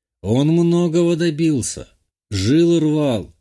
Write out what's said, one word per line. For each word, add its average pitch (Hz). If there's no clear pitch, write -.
Он 123
многого 170
добился, 156
жил 147
и 160
рвал 147